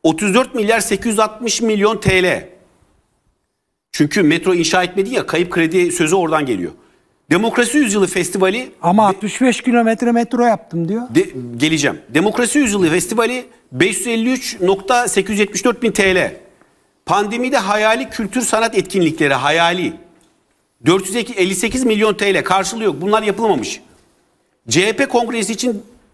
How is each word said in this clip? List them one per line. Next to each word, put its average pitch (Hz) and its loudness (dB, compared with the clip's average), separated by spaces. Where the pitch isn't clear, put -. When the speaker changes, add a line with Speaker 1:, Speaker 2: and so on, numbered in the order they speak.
Speaker 1:
Otuz 175 0
dört 254 0
milyar 226 0
sekiz 202 -4
yüz 214 0
altmış 220 -2
milyon 214 2
T 185 2
L. 160 -2
Çünkü 151 0
metro 170 2
inşa 175 2
etmedi 190 -4
ya, 180 -2
kayıp 175 -2
kredi 175 0
sözü 170 0
oradan 160 0
geliyor. 95 -4
Demokrasi 233 2
Yüzyılı 208 2
Festivali 190 -2
Speaker 2:
Ama 185 4
Speaker 1:
Be- 196 4
Speaker 2:
altmış 196 -6
beş 247 2
kilometre 233 2
metro 233 0
yaptım 180 0
diyor. 220 -4
Speaker 1:
De-, 196 2
geleceğim. 143 0
Demokrasi 208 0
Yüzyılı 202 2
Festivali 226 0
beş 175 0
yüz - -6
elli 233 0
üç 233 -6
nokta 196 0
sekiz 196 -2
yüz 208 -2
yetmiş - -2
dört 240 0
bin 226 2
T 190 2
L. 175 0
Pandemide 233 -2
hayali 214 0
kültür 233 -4
sanat 226 0
etkinlikleri, 160 0
hayali. 165 0
Dört 190 2
yüz 196 -6
elli 196 -2
sekiz 233 -2
milyon 214 2
T 202 0
L 151 0
karşılığı 208 -2
yok. 170 0
Bunlar 208 0
yapılmamış. 202 -2
C 170 2
H 220 -2
P 269 -2
kongresi 233 -2
için 220 -4